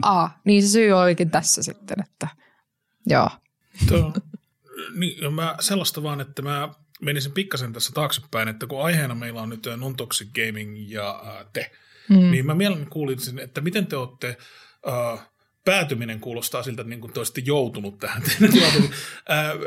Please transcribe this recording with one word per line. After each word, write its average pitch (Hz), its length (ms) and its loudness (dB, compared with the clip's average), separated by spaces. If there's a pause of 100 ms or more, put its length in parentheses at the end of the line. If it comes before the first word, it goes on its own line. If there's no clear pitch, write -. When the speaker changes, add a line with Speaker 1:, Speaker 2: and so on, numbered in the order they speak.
Speaker 1:
"Aa, 175 420 2
niin 202 180 6
se 202 60 4
syy 214 240 6
olikin 180 380 4
tässä 160 320 0
sitten", - 380 -8
että - 280 -8 (800)
joo. 131 220 4 (600)
Speaker 2:
Tuo, 160 240 4 (840)
niin, 170 260 -4
ja 143 80 -4
mä 160 300 -2
sellaista 185 420 -2
vaan, 147 180 -4
että 135 220 -10
mä 143 260 -4 (320)
menisin 143 320 -4
pikkasen 143 400 -4
tässä 117 220 -6
taaksepäin, 120 540 -4
että 110 180 -8
kun 139 180 -6
aiheena 151 300 -2
meillä 117 280 -10
on 110 60 -8
nyt, 113 180 -12
ää, 117 100 -8
non-toxic 127 580 -8
gaming 107 560 -4
ja, 101 340 -8
ää, 101 280 -16
te, - 180 -8 (380)
Speaker 1:
Mm. 185 220 10
Speaker 2:
niin 147 160 4
mä 156 80 0
mielelläni 175 360 0
kuulisin, 131 480 -6
että 131 220 -10
miten 180 260 -2
te 156 100 -6
ootte, 127 400 -8 (500)
ää, 120 320 -4 (460)
päätyminen 127 560 0
kuulostaa 120 420 -8
siltä, 120 200 -8
että 110 80 -12
niin 120 100 -14
kuin 113 120 -16
te 120 80 -6
olisitte 120 240 -6
joutunut 117 540 -2
tähän. - 240 -6 (180)
<laughs> 220 220 10 (680)
Ää, 151 240 0 (140)